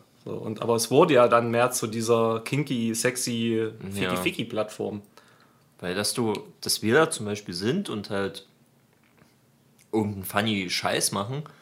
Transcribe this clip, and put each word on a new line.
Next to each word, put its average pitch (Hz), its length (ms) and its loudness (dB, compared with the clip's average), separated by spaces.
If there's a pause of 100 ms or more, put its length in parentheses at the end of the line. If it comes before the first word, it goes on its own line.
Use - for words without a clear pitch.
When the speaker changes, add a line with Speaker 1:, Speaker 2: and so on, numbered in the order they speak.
(260)
Speaker 1:
So, 107 60 -8
und, 107 300 -6
aber 113 140 2
es 113 160 0
wurde 156 220 8
ja 120 140 8
dann 117 240 4
mehr 120 200 4
zu - 160 -2
dieser 113 540 2
kinky, 123 540 -2
sexy, 117 760 0 (240)
Speaker 2:
Ja. 95 220 0
Speaker 1:
ficky-ficky-Plattform. 104 880 -4 (760)
Speaker 2:
Weil 90 160 -4
dass 104 200 -2
du, 113 180 0 (280)
dass 110 200 -2
wir 110 140 4
da 160 160 6
zum 110 160 -6
Beispiel 101 260 -6
sind 127 360 -2
und 104 200 -6
halt 98 360 -4 (1500)
irgendeinen 104 340 -2
funny 104 440 -4
Scheiß - 440 -4
machen, 123 300 -6 (180)